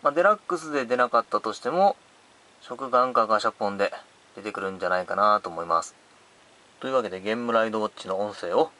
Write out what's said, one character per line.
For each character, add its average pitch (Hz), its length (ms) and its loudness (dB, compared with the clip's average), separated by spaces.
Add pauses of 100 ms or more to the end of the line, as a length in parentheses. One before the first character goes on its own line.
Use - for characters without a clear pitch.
ま 151 80 2
あ、 143 40 -6
デ 160 80 0
ラ 202 140 6
ッ - 20 -14
ク - 200 -6
ス 156 160 -8
で 135 120 0
出 123 120 0
な 123 100 4
か 120 120 4
っ 113 60 -2
た 107 140 -2
と 107 140 -4
し - 60 -10
て - 100 -4
も、 185 260 4 (640)
食 123 280 -10
玩 127 240 2
か 117 120 4
ガ 107 140 2
シ 113 80 -2
ャ 110 40 0
ポ 104 180 -4
ン 101 80 -8
で 98 160 0 (420)
出 98 60 -16
て 101 100 -8
く - 80 -8
る 95 120 -4
ん 95 80 -12
じ 92 60 -4
ゃ 90 40 0
な 92 100 2
い 90 60 -4
か 92 100 -4
な 104 240 4
と 95 100 -8
思 82 140 -8
い - 20 -6
ま 82 160 2
す。 - 140 -12 (840)
と 131 80 -6
い - 20 -2
う - 20 -2
わ 127 100 4
け 101 60 -4
で、 92 120 -10
ゲ 104 120 -2
ー 113 40 -2
ム 120 160 -4
ラ 113 140 2
イ 110 40 -4
ド 110 80 -2
ウ 107 60 -2
ォ - 20 -2
ッ - 80 -4
チ - 140 -14
の 95 100 -2
音 104 140 -4
声 87 200 -8
を 143 160 2 (100)